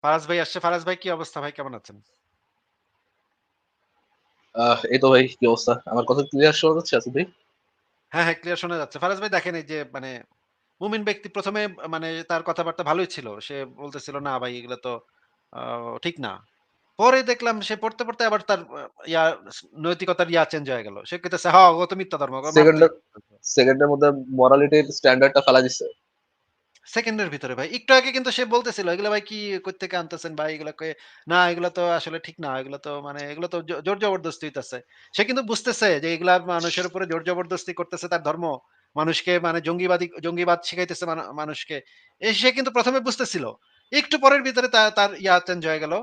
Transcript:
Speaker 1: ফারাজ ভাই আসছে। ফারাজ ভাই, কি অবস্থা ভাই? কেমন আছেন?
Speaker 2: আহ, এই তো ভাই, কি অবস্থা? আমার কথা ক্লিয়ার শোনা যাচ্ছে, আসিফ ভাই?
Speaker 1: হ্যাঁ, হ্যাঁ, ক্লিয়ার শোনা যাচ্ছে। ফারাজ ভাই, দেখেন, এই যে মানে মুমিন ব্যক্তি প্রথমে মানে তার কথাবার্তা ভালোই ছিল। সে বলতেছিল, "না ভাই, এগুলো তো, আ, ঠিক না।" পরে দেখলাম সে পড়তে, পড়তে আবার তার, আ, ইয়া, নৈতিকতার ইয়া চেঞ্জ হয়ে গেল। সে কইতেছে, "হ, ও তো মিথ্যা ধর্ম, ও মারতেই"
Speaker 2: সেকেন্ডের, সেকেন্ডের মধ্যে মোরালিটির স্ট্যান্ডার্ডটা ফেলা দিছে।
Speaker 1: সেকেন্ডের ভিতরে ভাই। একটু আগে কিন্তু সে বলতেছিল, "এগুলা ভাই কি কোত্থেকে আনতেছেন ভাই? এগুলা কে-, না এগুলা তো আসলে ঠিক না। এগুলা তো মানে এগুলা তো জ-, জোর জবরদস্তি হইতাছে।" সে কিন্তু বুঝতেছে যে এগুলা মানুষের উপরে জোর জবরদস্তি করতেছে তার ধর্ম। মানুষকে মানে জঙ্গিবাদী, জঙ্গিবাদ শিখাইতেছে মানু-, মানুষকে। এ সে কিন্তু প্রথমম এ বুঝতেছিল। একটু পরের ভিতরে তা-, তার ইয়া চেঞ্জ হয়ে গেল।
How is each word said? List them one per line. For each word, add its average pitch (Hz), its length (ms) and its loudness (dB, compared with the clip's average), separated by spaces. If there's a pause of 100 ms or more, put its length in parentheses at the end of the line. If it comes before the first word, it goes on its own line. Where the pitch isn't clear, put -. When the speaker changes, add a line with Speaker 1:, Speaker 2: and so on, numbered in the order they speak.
Speaker 1:
ফারাজ 151 260 0
ভাই 170 120 -2
আসছে। 165 200 -6
ফারাজ 170 260 -2
ভাই, 180 100 -4
কি 180 160 -8
অবস্থা 160 300 -8
ভাই? 143 100 -8
কেমন 135 220 -12
আছেন? 104 280 -20 (2500)
Speaker 2:
আহ, 117 320 0
এই 123 140 2
তো 135 100 6
ভাই, 131 180 8
কি 123 200 0
অবস্থা? 117 380 2
আমার 117 200 -2
কথা 135 160 0
ক্লিয়ার 143 320 2
শোনা 160 220 2
যাচ্ছে, 160 200 -2
আসিফ 120 180 -2
ভাই? 156 120 0 (840)
Speaker 1:
হ্যাঁ, 170 140 -2
হ্যাঁ, 165 120 0
ক্লিয়ার 170 220 -6
শোনা 175 200 -6
যাচ্ছে। 147 220 -8
ফারাজ 190 200 -2
ভাই, 208 100 -6
দেখেন, 180 260 -4
এই 160 80 -8
যে 147 300 -10
মানে 131 300 -14 (580)
মুমিন 208 220 -6
ব্যক্তি 208 260 -6
প্রথমে 208 380 -6
মানে 160 560 -10
তার 165 200 -4
কথাবার্তা 165 400 -6
ভালোই 165 220 0
ছিল। 110 340 -14
সে 139 260 -12
বলতেছিল, 139 540 -14
"না 139 200 -6
ভাই, 123 180 -8
এগুলো 123 180 -12
তো, 120 260 -10 (500)
আ, 120 500 -10
ঠিক 170 180 -8
না।" 104 280 -12 (500)
পরে 254 260 4
দেখলাম 233 380 -4
সে 214 140 -6
পড়তে, 220 280 -8
পড়তে 226 220 -4
আবার 214 140 2
তার, 202 200 0
আ, 143 280 -16 (200)
ইয়া, 160 300 2 (400)
নৈতিকতার 175 520 -2
ইয়া 165 160 4
চেঞ্জ 147 260 -6
হয়ে 117 120 -4
গেল। 104 200 -14
সে 175 140 -10
কইতেছে, 175 320 -4
"হ, 165 60 8 (220)
ও 175 80 0
তো 185 100 -6
মিথ্যা 190 220 -8
ধর্ম, 135 160 -4
ও 135 80 -6
মারতেই" 156 220 6
Speaker 2:
সেকেন্ডের, 160 260 8 (540)
সেকেন্ডের 135 440 4
মধ্যে 143 240 4
মোরালিটির 139 720 4
স্ট্যান্ডার্ডটা 135 580 4
ফেলা 127 200 6
দিছে। - 420 -6 (840)
Speaker 1:
সেকেন্ডের 220 420 -4
ভিতরে 135 260 -8
ভাই। 127 140 -6
একটু 247 240 -2
আগে 262 180 6
কিন্তু 254 200 -2
সে 254 140 -2
বলতেছিল, 220 440 -2
"এগুলা 202 200 -2
ভাই 208 120 -2
কি 214 160 -14 (220)
কোত্থেকে 185 380 -8
আনতেছেন 165 380 -10
ভাই? 151 180 -4
এগুলা 151 180 -12
কে-, 156 260 -12 (300)
না 175 220 4
এগুলা 175 200 -2
তো 175 220 -4
আসলে 165 280 -4
ঠিক 160 200 -18
না। 156 100 -8 (100)
এগুলা 139 180 -12
তো 143 240 -10
মানে 143 220 -12
এগুলা 147 240 -10
তো 175 140 -6
জ-, 160 200 -8
জোর 190 180 -4
জবরদস্তি 175 460 -4
হইতাছে।" 131 320 -12 (360)
সে 202 100 2
কিন্তু 254 200 -2
বুঝতেছে 214 560 0
যে 165 140 -4
এগুলা 180 320 4
মানুষের 170 400 -2
উপরে 180 200 -6
জোর 165 180 -6
জবরদস্তি 175 500 -6
করতেছে 170 340 -10
তার 165 160 -2
ধর্ম। 160 220 -4 (500)
মানুষকে 165 440 0
মানে 170 220 -2
জঙ্গিবাদী, 175 460 0 (140)
জঙ্গিবাদ 175 420 0
শিখাইতেছে 175 420 -6
মানু-, 160 280 -8
মানুষকে। 151 440 -10 (440)
এ 214 120 0
সে 220 180 4
কিন্তু 262 200 -2
প্রথমম 247 240 0
এ 262 40 2
বুঝতেছিল। 226 460 -4 (460)
একটু 294 260 0
পরের 269 240 6
ভিতরে 247 260 -2
তা-, 214 240 4
তার 208 240 2
ইয়া 190 240 2
চেঞ্জ 180 280 -4
হয়ে 156 120 -2
গেল। 156 240 -4